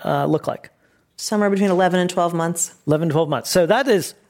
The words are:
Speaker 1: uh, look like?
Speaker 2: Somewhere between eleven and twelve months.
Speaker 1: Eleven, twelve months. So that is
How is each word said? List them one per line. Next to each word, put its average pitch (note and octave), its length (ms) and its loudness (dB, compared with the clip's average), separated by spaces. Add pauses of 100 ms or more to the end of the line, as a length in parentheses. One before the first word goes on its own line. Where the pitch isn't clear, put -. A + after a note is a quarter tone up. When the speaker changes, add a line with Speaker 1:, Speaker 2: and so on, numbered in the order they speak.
Speaker 1:
uh, C#3+ 220 -2
look D3+ 220 -2
like? - 220 -8 (480)
Speaker 2:
Somewhere G#3 320 -2
between G3 220 2
eleven F3+ 280 2
and F3 100 0
twelve F3 240 -2
months. E3+ 400 -4 (140)
Speaker 1:
Eleven, D#3 220 2
twelve D#3 180 0
months. C#3 220 -4
So F3+ 160 2
that A#3 220 2
is G3+ 260 0 (160)